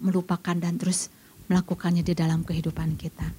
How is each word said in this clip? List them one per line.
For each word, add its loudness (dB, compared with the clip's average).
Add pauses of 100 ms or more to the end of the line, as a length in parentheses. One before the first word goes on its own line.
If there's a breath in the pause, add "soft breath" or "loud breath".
melupakan 0
dan 0
terus 0 (400 soft breath)
melakukannya 2
di 0
dalam 2
kehidupan -2
kita. -6